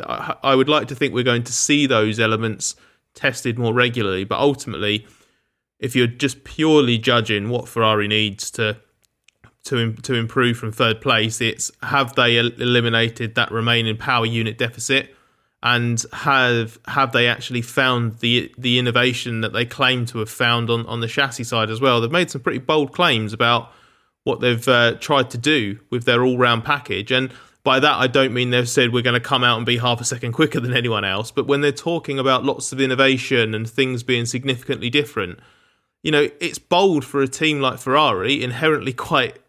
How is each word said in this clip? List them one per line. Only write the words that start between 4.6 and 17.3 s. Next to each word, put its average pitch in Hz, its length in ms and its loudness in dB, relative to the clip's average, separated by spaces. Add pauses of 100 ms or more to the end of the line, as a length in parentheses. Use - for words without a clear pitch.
if 120 160 -4
you're 123 100 4
just 127 380 -4
purely 147 540 4
judging 110 500 0
what 120 200 -4
Ferrari 110 400 2
needs 107 440 -2
to, 110 240 -2 (880)
to 127 140 -2
im-, 113 200 -2
to - 160 -6
improve 120 420 0
from 110 160 -8
third 113 280 0
place, 113 400 0
it's - 300 -2 (120)
have 135 320 -2
they 120 240 4
el-, 117 220 0
eliminated 117 760 0
that 117 160 0
remaining 113 440 0
power 117 300 0
unit 113 320 -4
deficit, 123 560 -2 (480)
and 120 500 0
have, 123 760 2
have 135 260 0
they 120 160 2
actually 120 340 -4